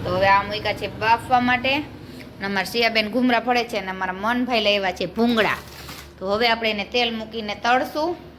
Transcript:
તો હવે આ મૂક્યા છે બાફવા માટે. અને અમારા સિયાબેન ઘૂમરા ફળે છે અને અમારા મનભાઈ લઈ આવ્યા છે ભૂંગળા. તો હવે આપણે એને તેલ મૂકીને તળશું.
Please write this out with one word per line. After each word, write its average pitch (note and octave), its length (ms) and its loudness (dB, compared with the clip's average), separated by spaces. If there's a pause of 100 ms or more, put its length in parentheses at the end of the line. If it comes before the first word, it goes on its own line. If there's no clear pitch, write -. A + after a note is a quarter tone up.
તો F3+ 60 -4
હવે F#3 180 2
આ G3 160 6
મૂક્યા G#3 300 -4
છે G3+ 140 -6
બાફવા A3+ 520 2
માટે. B3 360 2
અને - 720 -10
અમારા G3 180 0
સિયાબેન A3 460 2
ઘૂમરા B3 300 4
ફળે A#3+ 240 2
છે A3+ 140 -4
અને F#3+ 140 -4
અમારા F#3 260 -4
મનભાઈ A#3 460 0
લઈ G#3 120 4
આવ્યા F#3+ 160 0
છે F#3 140 -4
ભૂંગળા. G#3+ 520 2 (640)
તો F#3 120 -6
હવે A3 160 2
આપણે A3+ 220 2
એને G#3 140 -2
તેલ A#3 320 0
મૂકીને A3 400 -8
તળશું. D4+ 580 0 (260)